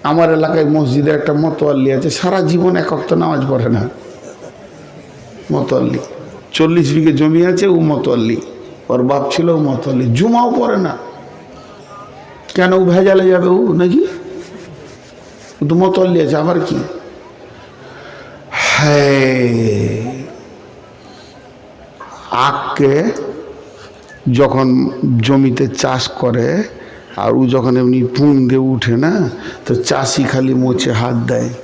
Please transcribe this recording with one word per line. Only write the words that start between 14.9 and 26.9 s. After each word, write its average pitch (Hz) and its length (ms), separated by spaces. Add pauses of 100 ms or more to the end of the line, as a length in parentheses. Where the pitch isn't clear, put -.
ও 147 40
তো 156 100
মতোয়াল্লি 185 460
আছে, 143 140
আবার 170 240
কি? - 160 (1800)
হ্যাঁ, 127 1700 (2000)
আখকে 139 720 (1300)
যখন 131 580 (320)
জমিতে 135 460
চাষ 127 400
করে, 127 560 (520)